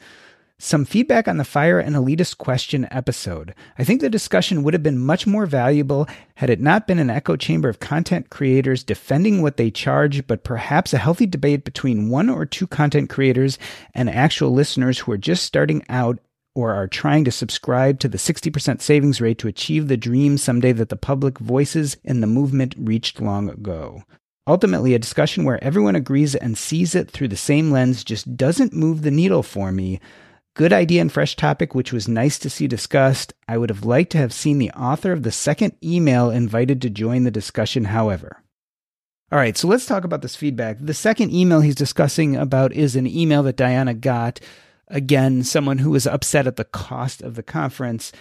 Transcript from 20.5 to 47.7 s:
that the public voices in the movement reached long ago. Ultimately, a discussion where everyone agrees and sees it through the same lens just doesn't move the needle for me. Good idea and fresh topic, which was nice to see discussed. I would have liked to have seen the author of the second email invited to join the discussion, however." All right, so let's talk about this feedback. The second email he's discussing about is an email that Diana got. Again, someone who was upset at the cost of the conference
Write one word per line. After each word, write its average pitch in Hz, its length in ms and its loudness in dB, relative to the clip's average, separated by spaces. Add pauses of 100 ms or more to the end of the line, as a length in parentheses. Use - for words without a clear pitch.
that 113 180 0
the 104 60 -4
public 135 440 -2
voices 139 640 0
in 123 160 0
the 107 60 2
movement 131 500 0
reached 113 420 -4
long 104 300 -4
ago. 92 540 -10 (440)
Ultimately, 131 460 2
a 117 60 4
discussion 147 440 -2
where 127 180 -2
everyone 196 340 2
agrees 139 400 0
and 117 220 -2
sees 170 380 -2
it - 160 0
through 135 180 -4
the 98 60 -4
same 151 360 2
lens 127 340 2
just 120 320 -8
doesn't 175 340 2
move 160 300 0
the 147 100 0
needle 165 320 2
for 95 300 -6
me. 95 260 -4 (560)
Good 165 160 4
idea 175 300 4
and 160 100 0
fresh 147 240 -2
topic, 147 380 -2
which 127 180 -4
was 110 160 -4
nice 117 300 0
to - 120 -8
see 147 180 -4
discussed. 135 640 0 (140)
I 117 100 -4
would 117 140 -2
have 104 140 -6
liked 127 260 2
to 160 80 2
have 123 120 0
seen 147 280 0
the 110 140 0
author 143 380 -2
of 156 120 -2
the 110 80 -2
second - 420 -2 (100)
email 147 460 2
invited 123 540 0
to 120 80 -2
join 113 320 0
the 123 80 2
discussion, 107 540 -4
however." 98 580 -2 (880)
All 147 80 2
right, 113 180 2
so 165 100 0
let's 240 200 2
talk 196 160 -2
about 160 180 -6
this 135 140 -12
feedback. 117 440 -4
The 147 140 -6
second 220 400 0
email 175 280 6
he's 147 120 4
discussing 143 640 0
about 131 360 2
is 139 240 0
an 131 120 0
email 156 360 2
that 135 140 0
Diana 127 380 2
got. 120 440 -2 (500)
Again, 135 520 2
someone 139 380 0
who 147 100 2
was 139 160 2
upset 143 400 0
at 127 120 -2
the 113 80 -6
cost - 580 -10
of 120 100 -10
the 117 80 -10
conference 131 800 -6